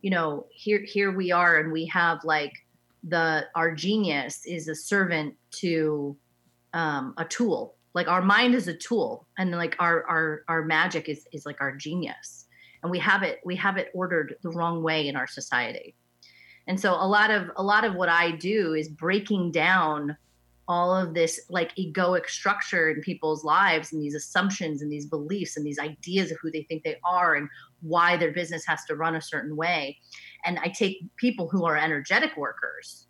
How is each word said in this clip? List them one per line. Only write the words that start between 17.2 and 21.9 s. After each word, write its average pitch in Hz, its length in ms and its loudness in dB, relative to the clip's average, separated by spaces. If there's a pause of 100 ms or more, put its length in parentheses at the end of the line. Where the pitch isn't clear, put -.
of, 185 280 0
a 196 60 -2
lot 208 200 4
of 202 120 0
what 180 140 2
I 170 220 4
do 170 420 0
is 156 160 0
breaking 185 640 0
down 156 680 2 (500)
all 180 280 4
of 175 200 0
this, 165 340 2
like, 175 280 -2
egoic 180 520 0